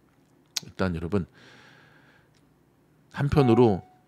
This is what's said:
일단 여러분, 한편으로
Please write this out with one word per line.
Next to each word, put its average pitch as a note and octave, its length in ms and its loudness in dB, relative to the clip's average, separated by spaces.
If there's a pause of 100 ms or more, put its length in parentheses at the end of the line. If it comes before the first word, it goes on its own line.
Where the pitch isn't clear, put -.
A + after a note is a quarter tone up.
(640)
일단 F#2 280 -6
여러분, E2 320 -6 (1900)
한편으로 B2 680 2 (260)